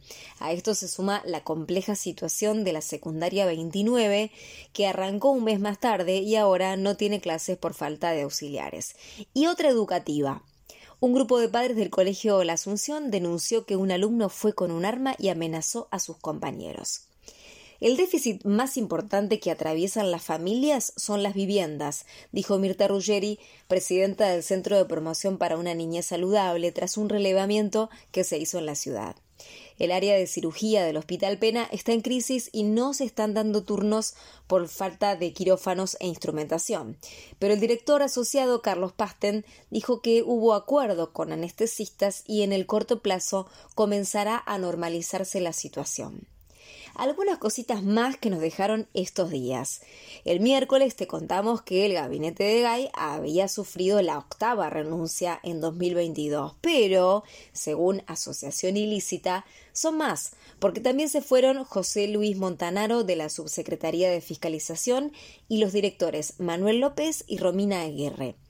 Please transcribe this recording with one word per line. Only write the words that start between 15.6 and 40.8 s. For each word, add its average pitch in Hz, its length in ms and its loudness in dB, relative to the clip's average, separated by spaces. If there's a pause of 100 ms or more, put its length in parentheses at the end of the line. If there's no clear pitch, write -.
a 190 80 -4
sus - 160 -8
compañeros. - 920 -8 (720)
"El 254 160 4
déficit 320 480 0
más 226 320 2
importante 202 640 0
que 175 100 0
atraviesan 175 600 0
las 165 120 -4
familias 226 720 0
son 208 260 -2
las 196 120 0
viviendas", 170 720 -2 (260)
dijo 202 260 0
Mirta 190 300 2
Ruggeri, 202 500 0 (300)
presidenta 190 640 2
del 175 140 0
Centro 196 340 0
de 185 80 6
Promoción 160 520 -2
para 170 200 0
una 175 160 -2
Niñez 165 320 -4
Saludable, 180 640 2
tras - 240 -4
un 214 140 -2
relevamiento 208 800 2 (240)
que 185 100 2
se 165 140 -2
hizo 160 200 -4
en 160 80 -4
la 147 100 -4
ciudad. 104 420 -6 (600)
El 175 140 2
área 196 240 4
de 185 120 4
cirugía 180 580 0
del 156 100 0
Hospital 190 440 -2
Pena 226 320 2
está 214 200 -2
en 226 100 4
crisis 254 520 -2
y 214 100 0
no 233 300 2
se 269 100 -2
están 214 300 0
dando 214 300 0
turnos 214 500 0 (320)
por 175 240 2
falta 196 460 -2
de 165 180 -4
quirófanos 185 640 0
e 185 80 -6
instrumentación. 156 920 -4 (420)
Pero 202 160 2
el 208 40 0
director 240 440 2
asociado, 247 580 0
Carlos 180 320 -2
Pasten, 208 500 -2 (280)
dijo 226 300 -2
que 226 200 4
hubo 226 320 4
acuerdo 202 580 0